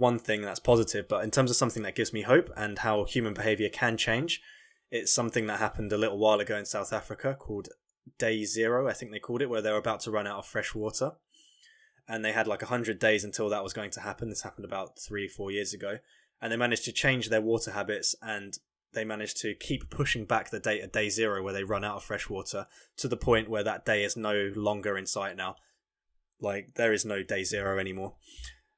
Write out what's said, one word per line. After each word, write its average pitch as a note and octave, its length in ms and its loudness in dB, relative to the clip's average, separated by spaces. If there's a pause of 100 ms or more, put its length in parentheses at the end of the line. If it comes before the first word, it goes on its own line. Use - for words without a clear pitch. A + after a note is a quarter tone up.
one A#2+ 180 4
thing G#2+ 240 -2
that's G2 180 -6
positive, A2+ 480 2
but G2+ 140 -2
in A2 80 -4
terms B2+ 200 4
of A2+ 60 2
something A2+ 260 0
that G2 120 -8
gives - 200 -2
me G#2+ 80 -4
hope C3 340 4
and G#2 220 -4
how G#2+ 260 2
human A2 300 0
behaviour G#2+ 340 2
can A2+ 300 2
change, A#2+ 420 0 (500)
it's A#2 220 0
something A2+ 360 2
that G2+ 100 -2
happened G#2 340 -2
a G#2 60 2
little G#2 200 0
while G#2+ 220 8
ago G#2 160 -2
in G2+ 80 -4
South G2+ 300 -4
Africa A2+ 440 -4
called G2+ 300 -8 (500)
Day A2+ 260 2
Zero, A2+ 440 2
I A2 60 2
think A2 180 -10
they G#2 60 -8
called A#2+ 240 -2
it, B2+ 80 0
where A2+ 100 2
they're G#2+ 160 2
about G#2+ 240 0
to A#2 100 -4
run G#2+ 160 0
out G2+ 120 -4
of - 80 -10
fresh - 280 -4
water. G#2+ 380 -2 (960)
And A2+ 160 -4
they A2 80 2
had, A2 160 2
like, G2+ 140 0
a G#2+ 40 -6
hundred A#2 320 0
days G#2+ 240 6
until G#2 280 -2
that G#2 120 2
was G2 120 -6
going G#2 180 -6
to A2+ 80 -10
happen. G#2+ 300 -6
This - 120 -6
happened G2+ 220 -12
about F#2+ 340 -8
three, G2+ 300 -6
four G2 240 -8
years G2+ 220 -2
ago. G2 240 -6 (420)
And A2+ 100 -4
they A#2 60 2
managed A#2+ 300 4
to A#2+ 60 -6
change B2+ 360 2
their A2 140 4
water A2+ 300 2
habits, G2+ 500 -2
and G2+ 340 -6 (380)
they A2 100 -2
managed G#2+ 380 -6
to G#2 120 -2
keep - 360 -6
pushing B2 340 0
back - 260 2
the G#2+ 80 -6
date G#2+ 240 0
of F#2+ 80 -10
Day G#2+ 200 2
Zero, G#2 340 2
where G2 80 -2
they G2 100 -2
run G2 220 -2
out G#2 140 -2
of - 40 -10
fresh - 260 -6
water, G2 380 -6 (300)
to - 100 -4
the A#2 100 0
point A2 320 4
where G#2+ 140 0
that G#2 220 -2
day G#2+ 180 4
is G2+ 140 0
no G#2 400 0
longer G#2 420 0
in F#2+ 80 -4
sight G2 300 -4
now. F#2+ 180 -4 (840)
Like, G2+ 340 -2
there A2+ 180 4
is G#2 120 2
no G2+ 180 -2
Day F#2+ 220 0
Zero G2 340 0
anymore. F#2+ 360 -4 (640)